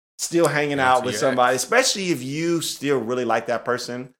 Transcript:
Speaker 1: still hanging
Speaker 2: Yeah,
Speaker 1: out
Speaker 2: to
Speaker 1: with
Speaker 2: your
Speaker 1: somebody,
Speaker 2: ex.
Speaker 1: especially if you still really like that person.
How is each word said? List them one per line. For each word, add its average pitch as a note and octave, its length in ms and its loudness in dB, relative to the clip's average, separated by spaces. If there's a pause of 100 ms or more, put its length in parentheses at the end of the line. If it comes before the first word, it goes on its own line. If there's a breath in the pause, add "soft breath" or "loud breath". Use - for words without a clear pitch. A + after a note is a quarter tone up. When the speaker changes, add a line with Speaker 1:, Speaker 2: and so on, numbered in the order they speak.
(180)
Speaker 1:
still E3+ 300 0
hanging C#3+ 300 0
Speaker 2:
Yeah, C3 160 6
Speaker 1:
out B2+ 60 6
Speaker 2:
to A#2 80 -4
Speaker 1:
with B2 80 -2
Speaker 2:
your - 40 -4
Speaker 1:
somebody, B2+ 360 2
Speaker 2:
ex. B2+ 80 -2
Speaker 1:
especially G#3+ 480 0
if B2+ 120 -2
you D#3+ 380 -2
still C#3 360 -2
really B2 280 -2
like A#2 220 0
that A#2 180 -4
person. B2 540 -6